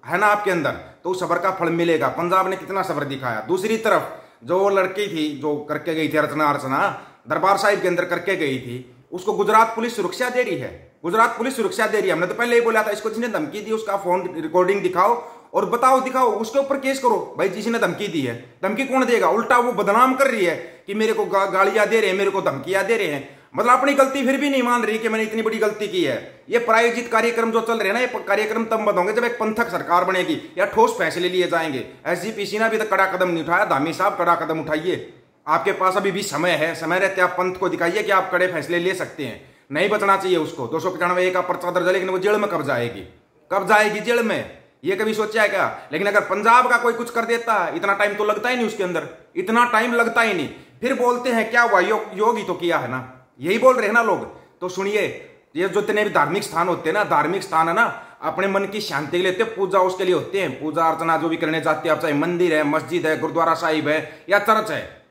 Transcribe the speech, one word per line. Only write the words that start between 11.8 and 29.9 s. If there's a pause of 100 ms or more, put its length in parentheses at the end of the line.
दे
रही
है।
हमने
तो
पहले
ही
बोला
था
इसको
जिसने
धमकी
दी
उसका
phone
recording
दिखाओ (400)
और
बताओ,
दिखाओ,
उसके
ऊपर
केस
करो।
भाई
जिसने
धमकी
दी
है, (280)
धमकी
कौन
देगा?
उल्टा
वो
बदनाम
कर
रही
है (300)
कि
मेरे
को
गा-,
गालियां
दे
रहे
हैं,
मेरे
को
धमकियां
दे
रहे
हैं। (160)
मतलब
अपनी
गलती
फिर
भी
नहीं
मान
रही
कि
मैंने
इतनी
बड़ी
गलती
की
है।
ये
प्रायोजित
कार्यक्रम
जो
चल
रहे
हैं
ना,
ये
प-,
कार्यक्रम
तब
बंद
होंगे
जब
एक
पंथक
सरकार